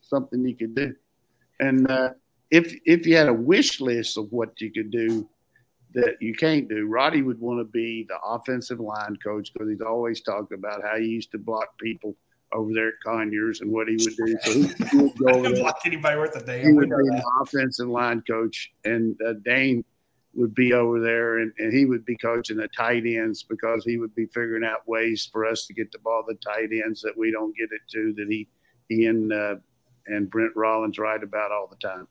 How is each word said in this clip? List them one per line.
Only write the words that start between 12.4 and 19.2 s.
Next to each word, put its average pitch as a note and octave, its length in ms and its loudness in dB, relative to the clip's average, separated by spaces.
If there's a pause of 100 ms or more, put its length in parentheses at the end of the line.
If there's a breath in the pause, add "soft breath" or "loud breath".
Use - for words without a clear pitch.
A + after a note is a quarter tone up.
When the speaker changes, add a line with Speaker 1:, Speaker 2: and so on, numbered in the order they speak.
Speaker 1:
over A2 200 -2
there A2+ 160 0
at A2 40 -6 (100)
Conyers A2 580 -2
and G#2 100 -4
what A2 180 0
he A2 60 0
would A2 200 0
do. A2+ 280 0
So A2 100 -2
he, - 360 0
he C#3 80 6
would C#3+ 200 4
go C3 100 4
Speaker 2:
<laughs> B2+ 60 8
Speaker 1:
over B2+ 160 4
there. B2 140 2
Speaker 2:
Block - 220 -2
anybody D3+ 320 0
worth D3+ 200 -2
a B2+ 80 -10
damn. B2+ 200 -2
Speaker 1:
He D3+ 80 10
would D3 100 10
Speaker 2:
We - 40 4
know D3 100 0
Speaker 1:
be C#3 120 4
Speaker 2:
that. B2 140 0
Speaker 1:
the A#2+ 80 -2 (100)
offensive C3 480 -2
line A#2+ 320 0
coach, A2+ 500 -4 (140)
and, A2+ 420 0